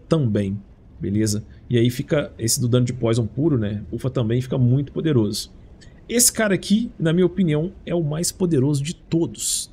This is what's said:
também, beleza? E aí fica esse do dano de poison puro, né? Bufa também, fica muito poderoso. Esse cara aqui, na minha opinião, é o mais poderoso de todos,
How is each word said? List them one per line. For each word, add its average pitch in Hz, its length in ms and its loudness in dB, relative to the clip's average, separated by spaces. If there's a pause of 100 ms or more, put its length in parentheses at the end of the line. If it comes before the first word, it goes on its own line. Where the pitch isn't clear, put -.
também, 104 500 0 (420)
beleza? 104 440 -2 (240)
E 120 100 2
aí 117 100 4
fica 143 500 -2
esse 113 220 -2
do 123 80 0
dano 123 180 4
de 123 80 -6
poison 113 320 0
puro, 139 320 0
né? 104 320 -4
Bufa 117 180 -6
também, 123 320 0
fica 127 160 -4
muito 127 360 2
poderoso. 110 600 0 (560)
Esse 240 240 2
cara 214 200 0
aqui, 214 460 0
na 160 140 2
minha 180 120 4
opinião, 175 480 0 (140)
é - 80 -4
o 175 80 0
mais 156 300 -2
poderoso 147 500 0
de 151 120 -6
todos, - 800 -4